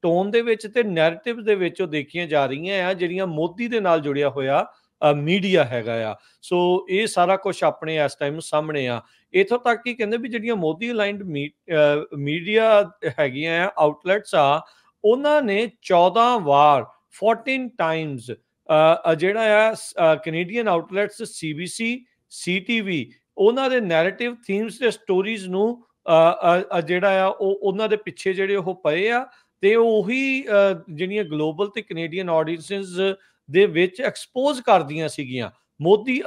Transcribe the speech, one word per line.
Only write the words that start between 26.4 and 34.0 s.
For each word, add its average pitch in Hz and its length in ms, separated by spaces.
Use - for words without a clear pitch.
ਅ, - 20
ਅ, - 20
ਜਿਹੜਾ 185 440
ਆ - 20
ਉਹ 196 360
ਉਹਨਾਂ 202 260
ਦੇ 208 80
ਪਿੱਛੇ 190 360
ਜਿਹੜੇ 196 240
ਉਹ 185 180
ਪਏ 170 260
ਆ, 247 160
ਤੇ 202 140
ਉਹੀ, 233 760
ਅਹ, 196 440
ਜਿਹੜੀਆਂ 185 320
ਗਲੋਬਲ 156 440
ਤੇ 208 140
ਕੈਨੇਡੀਅਨ 170 480
ਆਡੀਅੰਸਸ 170 720
ਦੇ 185 160
ਵਿੱਚ 180 340